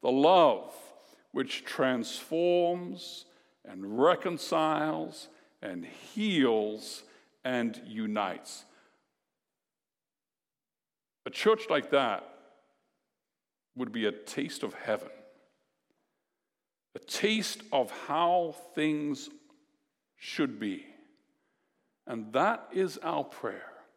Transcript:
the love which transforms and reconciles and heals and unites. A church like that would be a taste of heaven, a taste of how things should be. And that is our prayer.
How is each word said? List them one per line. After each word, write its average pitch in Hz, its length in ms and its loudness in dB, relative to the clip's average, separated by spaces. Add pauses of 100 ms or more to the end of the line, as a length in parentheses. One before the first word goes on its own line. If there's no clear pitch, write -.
the - 80 2
love 143 640 8 (580)
which - 320 -4
transforms 175 1600 0 (400)
and 98 340 -8
reconciles 160 1300 0 (340)
and 87 240 -8
heals 120 1160 0 (420)
and 120 420 -2
unites. 107 800 -6 (2500)
A - 60 -8
church 220 400 2
like 147 220 0
that 123 360 2 (1500)
would 123 160 -6
be 113 120 -2
a 104 80 2
taste - 500 -6
of 98 120 -6
heaven, - 340 -4 (1900)
a - 40 -12
taste - 640 -2 (100)
of 131 180 2 (160)
how 170 480 2 (200)
things 151 560 -2 (840)
should 123 440 -4
be. 101 240 -6 (1200)
And 110 280 -10
that 196 380 2
is 180 300 -2
our 156 220 -2
prayer. 101 380 -10 (340)